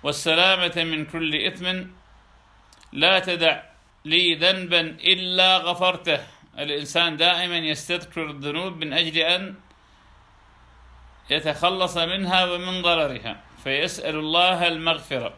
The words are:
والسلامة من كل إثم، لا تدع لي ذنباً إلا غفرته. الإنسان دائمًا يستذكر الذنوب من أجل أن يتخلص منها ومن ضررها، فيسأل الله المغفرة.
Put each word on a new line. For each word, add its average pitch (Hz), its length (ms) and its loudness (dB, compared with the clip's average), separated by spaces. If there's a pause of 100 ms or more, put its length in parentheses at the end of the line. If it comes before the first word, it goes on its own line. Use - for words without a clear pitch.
والسلامة 175 720 2
من 160 280 -2
كل 156 320 -4 (100)
إثم، 185 380 -4 (1080)
لا 180 260 4
تدع 170 440 0 (420)
لي 170 300 2
ذنباً 175 460 2
إلا 185 760 2
غفرته. 175 640 0 (380)
الإنسان 147 580 -2
دائمًا 175 400 0
يستذكر 165 760 -4
الذنوب 147 460 -6
من 156 160 -6
أجل 160 260 0
أن 180 360 0 (1800)
يتخلص 165 680 0
منها 185 480 0
ومن 180 380 -4
ضررها، 147 580 0 (240)
فيسأل 151 500 -2
الله 170 540 2
المغفرة. 160 680 -2